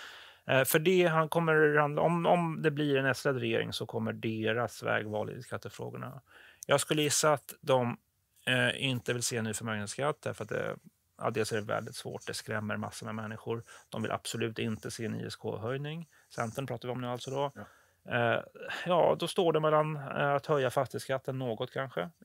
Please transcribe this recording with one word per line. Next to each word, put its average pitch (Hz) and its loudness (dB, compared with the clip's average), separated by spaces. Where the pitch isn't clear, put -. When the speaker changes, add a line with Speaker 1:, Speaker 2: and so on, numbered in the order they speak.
Speaker 1:
Eh, 131 6
för 160 4
det 180 6
han 160 4
kommer 156 6
handla 147 4
om, 170 4
om 165 4
det 156 2
blir 143 2
en 135 2
S-ledd 131 2
regering, 113 0
så 120 -6
kommer 110 -2
deras 110 -2
väg 110 0
vara 107 -4
i 123 -12
skattefrågorna. 120 -10
Jag 143 6
skulle 151 0
gissa 151 4
att - -4
de, 123 2
eh, 127 2
inte 127 -2
vill 120 -2
se 123 -2
en 110 0
ny 110 -4
förmögenhetsskatt, 113 -4
därför 113 -8
att 107 -10
det, - -4
ja, 117 -2
dels 113 0
är 117 0
det 107 0
väldigt 110 -6
svårt, - -10
det - -6
skrämmer 107 -4
massor 107 -8
med 110 -8
människor. 110 -8
De 113 -6
vill 107 -2
absolut 113 -4
inte 113 -4
se 113 -8
en 110 -4
I 113 -6
S 110 -10
K-höjning. 135 -6
Centern 120 -4
pratar 120 -8
vi 123 -4
om 127 -6
nu 123 -4
alltså 123 -6
då. 139 -2
Speaker 2:
Ja. 104 -12
Speaker 1:
Eh, 117 4
ja, 165 4
då 170 -2
står 170 4
det 156 2
mellan, 156 4
eh, 143 0
att 143 0
höja 139 2
fastighetsskatten 131 -2
något 127 -4
kanske. 131 -4